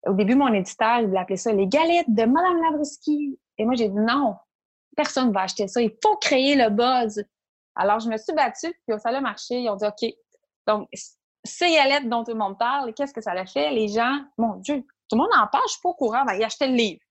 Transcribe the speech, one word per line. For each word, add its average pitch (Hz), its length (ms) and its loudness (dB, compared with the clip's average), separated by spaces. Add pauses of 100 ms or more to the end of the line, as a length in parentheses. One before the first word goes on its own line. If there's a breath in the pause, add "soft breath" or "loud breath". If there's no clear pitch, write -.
au 202 80 0
début, 208 220 2
mon 269 180 4
éditeur, 226 460 0
il 226 80 0
voulait 190 120 0
appeler 185 180 -4
ça 226 140 -2
Les 196 160 2
galettes 330 420 2
de 226 140 2
Madame 330 380 2
Labriski. 294 760 -2 (180)
Et 220 80 -2
moi, 247 100 2
j'ai 226 140 0
dit, « 196 60 -4
Non, 226 400 0 (600)
personne 262 360 0
va 190 100 0
acheter 190 260 -4
ça. 240 140 -2
Il 220 100 0 (120)
faut 427 140 4
créer 277 380 2
le 240 140 4
buzz. » 226 540 0 (520)
Alors, 208 240 2
je 226 100 -4
me 220 80 -2
suis 262 160 -6
battue, 302 400 -2 (140)
puis 214 120 -2
ça 226 100 -4
a 269 120 -2
marché. 240 400 -6
Ils 233 80 -2
ont 202 60 -2
dit, « 202 100 -6
Ok. » 208 280 -4 (540)
Donc, 214 200 0 (560)
Ces 349 280 0
galettes 277 380 2
dont 233 140 -2
tout 233 80 -8
le 220 60 -6
monde 196 220 -4
parle, 247 340 -2
qu'est-ce 277 200 -6
que 226 80 -10
ça 190 100 -6
a 185 140 -4
fait ? 285 260 -2
Les 220 160 0
gens, « 233 320 0 (180)
Mon 226 200 -2
Dieu, 254 260 -4 (260)
tout 220 60 0
le - 20 4
monde 370 160 2
en 226 140 6
parle, - 200 0
je - 60 -6
suis - 80 -12
pas 359 80 0
au 349 40 -2
courant, 254 320 0
ben, 220 80 -2
ils 202 100 -2
achetaient 247 240 -2
le 262 80 2
livre. » 214 360 0